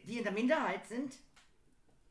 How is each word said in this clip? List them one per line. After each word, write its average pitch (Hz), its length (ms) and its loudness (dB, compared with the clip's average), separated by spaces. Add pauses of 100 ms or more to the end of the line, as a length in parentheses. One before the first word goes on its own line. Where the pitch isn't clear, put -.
die 233 140 -6
in 226 60 -2
der 202 80 0
Minderheit 233 540 2
sind 254 280 -6 (960)